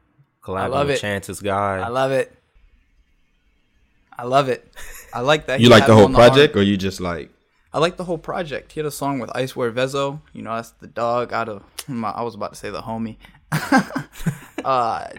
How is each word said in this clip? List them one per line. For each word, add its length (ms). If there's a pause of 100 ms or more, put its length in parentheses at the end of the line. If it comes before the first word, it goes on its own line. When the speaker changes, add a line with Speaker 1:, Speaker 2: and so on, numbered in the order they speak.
(440)
Speaker 1:
collabing 180
Speaker 2:
I 60
love 200
Speaker 1:
with 100
Speaker 2:
it. 40
Speaker 1:
Chance's 400
guy. 380
Speaker 2:
I 80
love 240
it. 240 (1800)
I 100
love 240
it. 220 (400)
I 100
like 260
that 120
Speaker 3:
You 80
Speaker 2:
he 40
Speaker 3:
like 120
Speaker 2:
had 60
Speaker 3:
the 60
whole 100
Speaker 2:
on 60
the 80
arm. 100
Speaker 3:
project, 260
or 60
you 160
just 220
like? 320 (420)
Speaker 2:
I 60
like 180
the 60
whole 160
project. 540
He 60
had 80
a 40
song 280
with 160
Ice 200
Wear 160
Vezo. 500 (120)
You 100
know, 120
that's 160
the 160
dog 460
out 160
of, 140 (240)
my, 220
I 120
was 140
about 180
to 60
say 100
the 120
homie. 360 (340)
<laughs> 520 (640)
Uh, 420 (100)